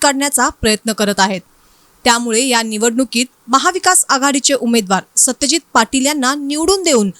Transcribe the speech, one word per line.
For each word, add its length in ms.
काढण्याचा 460
प्रयत्न 440
करत 260
आहेत. 220
त्यामुळे 400
या 180
निवडणुकीत 640
महाविकास 600
आघाडीचे 460
उमेदवार 480
सत्यजित 440
पाटील 340
यांना 280
निवडून 480
देऊन 380